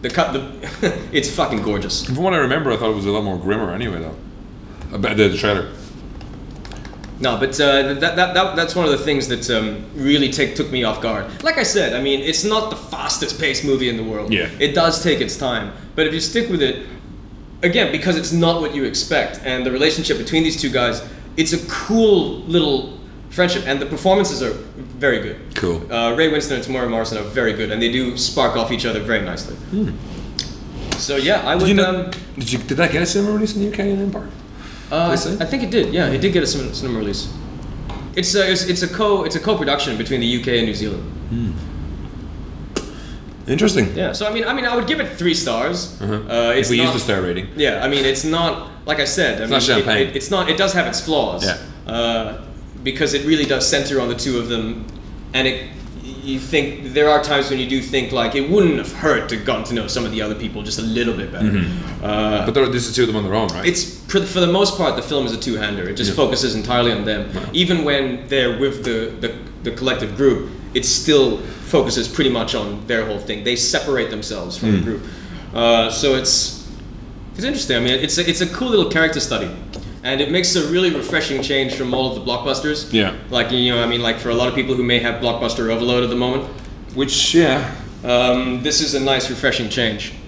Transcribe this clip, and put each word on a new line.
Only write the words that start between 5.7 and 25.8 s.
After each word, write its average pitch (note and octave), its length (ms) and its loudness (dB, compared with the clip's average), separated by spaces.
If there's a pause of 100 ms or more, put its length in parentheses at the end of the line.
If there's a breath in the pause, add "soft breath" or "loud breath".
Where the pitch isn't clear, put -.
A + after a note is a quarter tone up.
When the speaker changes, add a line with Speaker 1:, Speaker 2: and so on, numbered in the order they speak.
Speaker 1:
No, A#2+ 200 0
but, C3+ 200 0
uh, C#3 360 6
that, E3 200 0
that, F3+ 200 2
that, F3+ 200 4
that's E3 200 0
one F3 100 2
of D3+ 60 4
the C3+ 120 2
things C#3 260 0
that, A#2+ 200 -2
um, G#2+ 340 0 (120)
really C#3+ 360 4
take, C#3+ 240 0
took D3 140 -2
me B2+ 140 0
off G#2+ 180 0
guard. G#2 420 -4
Like D#4+ 140 2
I B3+ 60 2
said, D#3 300 2
I B2 80 -2
mean, C#3 180 2
it's D#3 240 0
not G#3+ 260 0
the - 60 -6
fastest - 640 -4
paced D3 260 -2
movie B2+ 240 2
in A2+ 80 -2
the A2 60 -4
world. G#2+ 280 -4
Speaker 2:
Yeah. F2 180 0 (100)
Speaker 1:
It C#3+ 160 2
does E3 260 2
take D#3+ 200 2
its - 160 -4
time, A2+ 340 -2 (240 loud breath)
but D#3+ 100 4
if D#3 80 0
you D#3+ 60 -2
stick A#3 300 0
with E3+ 120 0
it, B2 240 -2 (800)
again, F3+ 280 2
because E3 260 0
it's - 140 -2
not E3+ 280 4
what D3+ 140 -2
you C#3 120 0
expect, A#2 600 0
and B2+ 180 -2
the B2+ 80 0
relationship C#3+ 460 2
between D#3+ 240 2
these D#3 180 2
two C3+ 120 0
guys, A#2+ 360 0 (300 loud breath)
it's D#3+ 160 2
a E3+ 160 -2
cool G3+ 800 4
little D#3 500 2 (320 loud breath)
friendship, F3+ 380 2
and C#3 120 0
the C3 60 -2
performances F#3+ 560 2
are B2 120 0 (440)
very B2 220 2
good. - 180 -6 (160)
Speaker 2:
Cool. E2+ 400 -2